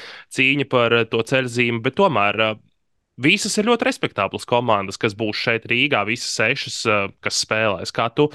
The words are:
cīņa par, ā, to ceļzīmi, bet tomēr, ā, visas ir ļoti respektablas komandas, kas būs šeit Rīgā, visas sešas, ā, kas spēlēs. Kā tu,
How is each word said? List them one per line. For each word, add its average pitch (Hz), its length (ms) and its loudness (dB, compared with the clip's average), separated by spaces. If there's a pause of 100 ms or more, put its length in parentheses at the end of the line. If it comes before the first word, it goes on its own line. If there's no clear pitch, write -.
(280)
cīņa 135 400 0
par, 117 320 4
ā, 113 80 2
to 113 160 -2
ceļzīmi, 120 640 0
bet - 160 -4
tomēr, 104 460 2
ā, 107 40 -6 (680)
visas 185 360 0
ir 214 120 0
ļoti 240 200 0
respektablas - 600 -4
komandas, 110 520 0
kas 104 160 0
būs 107 240 -4
šeit 117 300 -2
Rīgā, 123 380 2
visas - 280 -6
sešas, 117 500 -2
ā, 107 120 4 (260)
kas - 200 -2
spēlēs. 104 520 -2
Kā 117 160 0
tu, 147 220 4